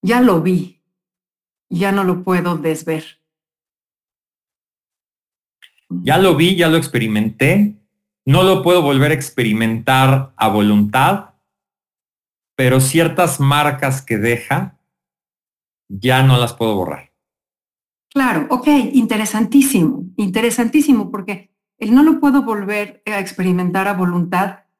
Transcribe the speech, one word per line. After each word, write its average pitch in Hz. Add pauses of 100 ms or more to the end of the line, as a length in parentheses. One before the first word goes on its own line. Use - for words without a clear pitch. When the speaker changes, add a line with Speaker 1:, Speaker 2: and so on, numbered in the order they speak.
Speaker 1:
"Ya 226
lo 190
vi, 180 (880)
ya 196
no 196
lo 180
puedo 175
desver". 156 (2750)
Speaker 2:
Ya 90
lo 185
vi, 170
ya 170
lo 160
experimenté, 120 (480)
no 151
lo 185
puedo 175
volver 143
a -
experimentar 131
a 110
voluntad, 104 (1200)
pero 131
ciertas 165
marcas 143
que 110
deja, 120 (1080)
ya 127
no 135
las 120
puedo 113
borrar. 82 (1000)
Speaker 1:
Claro, 233
ok, 247 (280)
interesantísimo, 220 (120)
interesantísimo, 233
porque 196 (240)
el 220
"no 277
lo 311
puedo 277
volver 208
a 208
experimentar 185
a 202
voluntad" 180 (160)